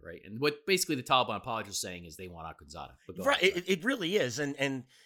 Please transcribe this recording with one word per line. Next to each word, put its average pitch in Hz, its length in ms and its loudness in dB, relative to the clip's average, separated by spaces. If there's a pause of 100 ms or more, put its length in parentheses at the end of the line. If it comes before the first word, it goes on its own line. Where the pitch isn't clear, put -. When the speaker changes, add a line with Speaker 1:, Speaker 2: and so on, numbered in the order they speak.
Speaker 1:
Right. 82 220 -14
And 107 160 -10
what 147 260 -2
basically 180 300 2
the 123 80 -6
Taliban 120 320 4
apologists 107 460 -6
are 107 40 -6
saying 87 200 -10
is 82 100 -18
they 92 100 -12
want 82 220 -12
Akhundzada. 76 420 -14 (160)
But - 120 4
go 185 40 2
Speaker 2:
Right. 277 180 4
Speaker 1:
ahead, 185 160 6
Speaker 2:
It, 175 100 -2
Speaker 1:
sorry. 185 120 4
Speaker 2:
it 156 60 -8
really 208 320 0
is. 131 240 2
And, 143 180 -2
and, 135 260 0 (220)